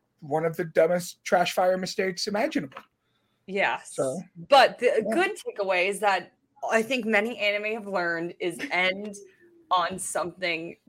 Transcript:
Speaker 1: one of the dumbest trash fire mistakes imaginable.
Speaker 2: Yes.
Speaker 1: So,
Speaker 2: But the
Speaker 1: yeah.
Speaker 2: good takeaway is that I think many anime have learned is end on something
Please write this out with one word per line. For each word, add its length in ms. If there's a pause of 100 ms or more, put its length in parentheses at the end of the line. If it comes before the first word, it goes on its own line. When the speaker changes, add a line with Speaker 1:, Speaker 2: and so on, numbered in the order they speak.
(200)
Speaker 1:
one 240
of 120
the 80
dumbest 600
trash 300
fire 240
mistakes 480
imaginable. 520 (720)
Speaker 2:
Yes. 460
Speaker 1:
So, 260 (280)
Speaker 2:
But 320
the 60 (200)
Speaker 1:
yeah. 80
Speaker 2:
good 240
takeaway 480
is 140
that 320 (360)
I 140
think 240
many 320
anime 360
have 120
learned 540
is 180 (140)
end 420 (560)
on 300
something 760 (140)